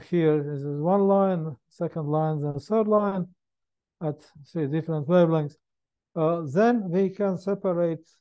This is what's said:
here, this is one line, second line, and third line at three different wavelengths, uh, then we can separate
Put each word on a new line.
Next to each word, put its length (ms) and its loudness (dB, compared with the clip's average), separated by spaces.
here, 320 2
this 180 -8
is 200 -6
one 280 2
line, 480 0
second 380 -6
line, 380 0
and 180 -6
third 260 0
line 380 0
at 140 -4
three 160 -4
different 420 -4
wavelengths, 460 2
uh, 260 0
then 460 2
we 220 0
can 280 -2
separate 680 -2